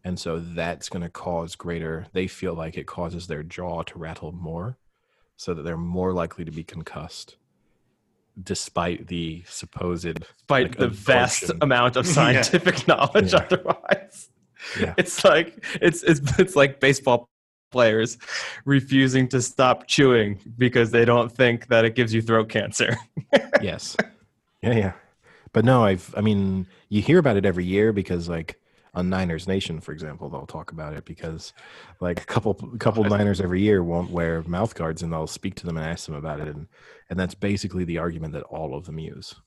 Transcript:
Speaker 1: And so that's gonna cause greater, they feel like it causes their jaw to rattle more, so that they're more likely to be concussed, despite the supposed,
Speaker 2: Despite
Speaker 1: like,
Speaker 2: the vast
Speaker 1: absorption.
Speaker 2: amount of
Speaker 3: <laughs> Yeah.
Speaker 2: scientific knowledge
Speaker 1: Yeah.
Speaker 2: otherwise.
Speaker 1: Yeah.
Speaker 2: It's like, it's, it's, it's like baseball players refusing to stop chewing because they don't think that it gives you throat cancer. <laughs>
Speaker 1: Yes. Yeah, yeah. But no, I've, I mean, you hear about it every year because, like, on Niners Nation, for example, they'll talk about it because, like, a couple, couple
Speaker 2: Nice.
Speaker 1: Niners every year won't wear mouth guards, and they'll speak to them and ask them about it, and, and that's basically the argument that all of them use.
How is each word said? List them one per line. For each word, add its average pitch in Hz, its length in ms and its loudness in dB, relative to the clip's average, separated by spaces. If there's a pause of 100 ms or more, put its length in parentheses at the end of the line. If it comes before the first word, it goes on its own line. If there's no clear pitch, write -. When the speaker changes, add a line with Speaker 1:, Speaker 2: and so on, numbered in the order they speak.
Speaker 1:
And 90 160 -6
so 82 200 -6
that's 85 500 -6
gonna 85 200 -8
cause 85 460 -8
greater, 80 580 -8
they 92 140 -2
feel 90 260 -8
like 80 240 -8
it 71 100 -10
causes 87 400 -8
their 78 160 -8
jaw 85 400 -8
to - 160 -14
rattle 80 320 -12
more, 85 460 -10 (580)
so 87 200 -8
that 73 80 -12
they're 82 140 -6
more 90 360 -4
likely 85 320 -6
to 80 60 -12
be 80 120 -12
concussed, - 760 -16 (1040)
despite 87 640 -6
the 85 400 -8
supposed, 87 560 -8 (160)
Speaker 2:
Despite 127 500 -2
Speaker 1:
like, - 80 -10
Speaker 2:
the 127 120 2
vast 123 540 2
Speaker 1:
absorption. - 200 -2
Speaker 2:
amount 123 340 4
of 127 80 0
Speaker 3:
<laughs> - 20 0
Yeah. 180 40 0
Speaker 2:
scientific 131 760 2
knowledge 185 460 4
Speaker 1:
Yeah. 254 60 6 (100)
Speaker 2:
otherwise. - 800 -2 (500)
Speaker 1:
Yeah. 185 200 -2
Speaker 2:
It's - 240 -2
like, 165 400 4 (180)
it's, 170 220 2
it's, 143 360 2
it's 185 160 2
like 139 240 4
baseball 131 480 2 (440)
players 113 460 2 (480)
refusing 135 640 4
to 127 120 0
stop 127 460 2
chewing 117 500 4 (200)
because 120 340 4
they 117 140 6
don't 120 260 4
think 120 360 2
that 117 180 4
it 113 100 0
gives 117 180 2
you 113 80 2
throat 113 280 2
cancer. 113 520 -2
<laughs> - 60 -20 (540)
Speaker 1:
Yes. - 340 -6 (680)
Yeah, 120 100 2
yeah. 98 200 2 (600)
But 113 120 4
no, 123 200 8
I've, 95 320 0
I 104 40 -2
mean, 98 440 2 (240)
you 104 120 2
hear 165 180 6
about 127 180 4
it 95 80 2
every 90 180 0
year 104 300 2
because, 87 340 -2
like, 82 320 -6 (360)
on 90 120 -2
Niners 90 400 -2
Nation, 95 320 -2
for - 120 -14
example, 76 380 -12
they'll 69 180 -12
talk - 240 -14
about 76 220 -12
it 76 120 -16
because, 82 480 -14 (460)
like, 87 220 -2
a - 40 -18
couple, 110 300 0 (240)
couple 110 240 2
Speaker 2:
Nice. 101 80 2
Speaker 1:
Niners 101 280 2
every 92 220 0
year 101 220 4
won't 85 260 -2
wear 82 380 -2
mouth 90 260 -4
guards, 80 300 -6
and 82 100 -6
they'll 78 140 -6
speak - 300 -10
to - 100 -16
them 82 100 -6
and 78 80 -6
ask 85 220 -8
them 78 80 -10
about 76 240 -8
it, 76 80 -10
and, 76 200 -14 (440)
and 90 80 -4
that's 90 160 -2
basically 95 480 -4
the 82 160 -4
argument 80 340 -6
that 73 100 -10
all 73 320 -10
of 85 120 -12
them 78 100 -12
use. - 380 -14 (120)